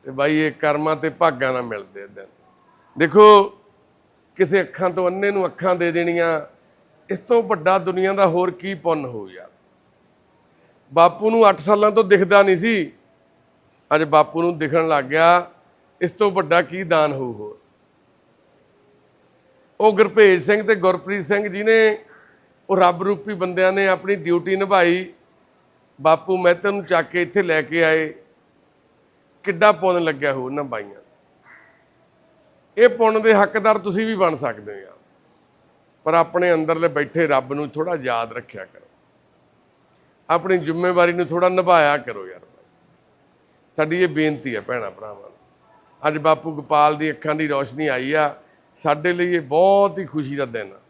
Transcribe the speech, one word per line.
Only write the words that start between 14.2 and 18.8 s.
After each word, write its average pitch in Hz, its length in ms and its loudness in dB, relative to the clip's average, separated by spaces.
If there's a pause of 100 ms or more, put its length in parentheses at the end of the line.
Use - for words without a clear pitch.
ਨੂੰ 175 160 -2
ਦਿਖਣ 160 300 -2
ਲੱਗ 147 160 0
ਗਿਆ, 165 460 2 (500)
ਇਸ 180 100 -2
ਤੋਂ 208 200 0
ਵੱਡਾ 175 320 0
ਕੀ 180 220 -8
ਦਾਨ 156 280 0
ਹੋਊ 131 200 -8
ਹੋਰ। 104 260 -14 (2250)